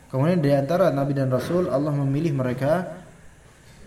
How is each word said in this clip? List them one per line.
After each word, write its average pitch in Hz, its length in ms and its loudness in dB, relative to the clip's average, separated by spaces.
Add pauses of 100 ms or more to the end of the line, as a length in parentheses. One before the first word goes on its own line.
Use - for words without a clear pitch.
(140)
Kemudian 147 240 2
di 143 160 2
antara 151 400 2
nabi 139 240 -2
dan 131 160 0
rasul, 165 400 0
Allah 147 160 0
memilih 143 480 0
mereka 131 640 -2 (840)